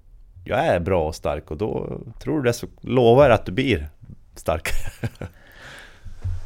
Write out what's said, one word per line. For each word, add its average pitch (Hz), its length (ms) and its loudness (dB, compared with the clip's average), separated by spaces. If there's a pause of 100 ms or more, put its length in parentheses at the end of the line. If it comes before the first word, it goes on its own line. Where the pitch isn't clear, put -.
(440)
jag 123 220 -2
är 104 140 2
bra 85 280 0
och 76 60 -6
stark", 76 360 -6
och 78 60 -8
då - 440 -6 (200)
tror 151 160 -4
du 147 60 -2
det, 120 100 2
så - 140 -6 (140)
lovar 123 440 6
jag 131 80 8
att 104 140 2
du 90 60 -6
blir 98 360 0 (460)
stark. - 340 -4 (320)
<laughs> - 80 -4 (1400)